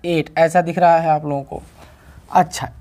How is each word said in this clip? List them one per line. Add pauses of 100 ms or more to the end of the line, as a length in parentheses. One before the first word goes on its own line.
एट
ऐसा
दिख
रहा
है
आप
लोगों
को। (720)
अच्छा, (120)